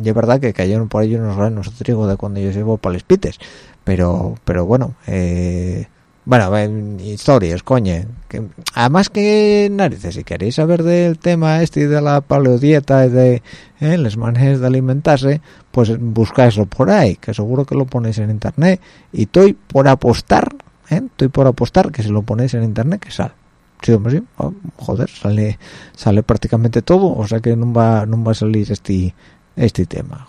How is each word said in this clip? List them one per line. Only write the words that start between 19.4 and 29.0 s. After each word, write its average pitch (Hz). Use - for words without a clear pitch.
por -
apostar, -
¿eh? 180
Estoy 139
por 135
apostar 160
que 117
si 107
lo 104
ponéis 113
en 113
internet, 113
que -
sale. -
Sí, 120
hombre, 117
sí. 233
Oh, 170
joder, -
sale, 107
sale 107
prácticamente 117
todo, 185
o 107
sea 113
que 117
no 120
va, 113
no 113
va 110
a -
salir 107
este, 92